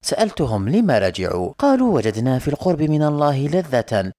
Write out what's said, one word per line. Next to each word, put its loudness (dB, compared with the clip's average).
سألتهم: -2
"لما 2
رجعوا؟" -2
قالوا: 2
"وجدنا 0
في -6
القرب -2
من 2
الله 0
لذة -2